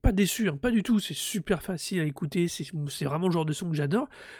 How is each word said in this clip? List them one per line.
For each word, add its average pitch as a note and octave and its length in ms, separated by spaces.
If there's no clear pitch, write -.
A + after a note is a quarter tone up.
pas B3+ 100
déçu, G3 380
hein, C#3+ 120
pas B3 80
du A3+ 140
tout. A3+ 160
C'est - 140
super - 500
facile F3+ 380
à - 20
écouter, D#3 460
c'est, - 160
c'est - 160
vraiment D#3 220
le F3+ 40
genre E3 140
de D#3 80
son F3 160
que D#3 60
j'adore. D3 340